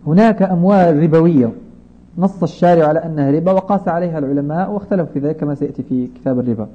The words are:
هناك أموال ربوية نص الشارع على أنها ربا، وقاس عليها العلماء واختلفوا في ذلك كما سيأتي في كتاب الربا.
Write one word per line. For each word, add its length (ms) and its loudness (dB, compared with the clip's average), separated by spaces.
هناك 360 4
أموال 600 2
ربوية 500 4
نص 240 -2
الشارع 440 2
على 120 2
أنها 320 -2
ربا، 220 2
وقاس 360 -2
عليها 300 -4
العلماء 540 -4
واختلفوا 400 -4
في 60 -4
ذلك 180 -4
كما 180 -4
سيأتي 280 -6
في 240 -4
كتاب 320 -4
الربا. 360 -4